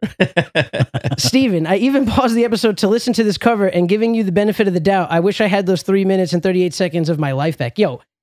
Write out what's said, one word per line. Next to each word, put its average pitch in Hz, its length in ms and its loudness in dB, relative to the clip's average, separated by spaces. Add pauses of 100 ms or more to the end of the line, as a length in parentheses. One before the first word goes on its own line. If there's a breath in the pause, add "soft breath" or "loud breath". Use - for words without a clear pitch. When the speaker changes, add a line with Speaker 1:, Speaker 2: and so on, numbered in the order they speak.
Speaker 1:
<laughs> - 1160 -2
Speaker 2:
Steven, 220 480 0
I 185 100 0
even 262 300 2
paused 226 280 2
the 233 100 2
episode 220 340 0
to 202 100 0
listen 233 260 0
to 226 100 2
this 202 140 -2
cover, 214 280 2
and 175 220 0
giving 220 260 0
you 226 100 0
the 185 80 -2
benefit 208 360 0
of 180 60 -2
the 180 60 0
doubt, 185 300 0
I 170 100 0
wish 196 200 0
I 214 60 2
had 196 200 0
those 185 160 0
three 196 220 0
minutes 190 280 0
and 170 100 0
thirty-eight 185 320 0
seconds 165 340 -2
of 160 100 0
my 143 140 -2
life 147 260 -4
back. 120 200 -6
Yo, 151 220 -2 (220)